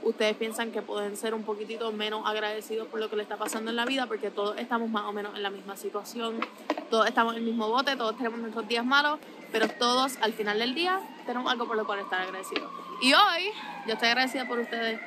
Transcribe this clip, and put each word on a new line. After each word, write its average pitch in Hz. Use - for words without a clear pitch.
ustedes 214
piensan 226
que 220
pueden 208
ser 220
un 220
poquitito 220
menos 214
agradecidos 214
por 220
lo 214
que 214
les 208
está 208
pasando 214
en 233
la 233
vida, 262
porque 208
todos 208
estamos 233
más 208
o 208
menos 208
en 202
la 196
misma 196
situación, 226
todos 220
estamos 226
en 226
el 233
mismo 226
bote, 262
todos 220
tenemos 233
nuestros 226
días 233
malos, 294
pero 220
todos 254
al -
final 208
del 247
día 359
tenemos 254
algo 233
por 226
lo 214
cual 202
estar 190
agradecidos. 190
Y 262
hoy 370
yo 220
estoy 233
agradecida 254
por 240
ustedes 233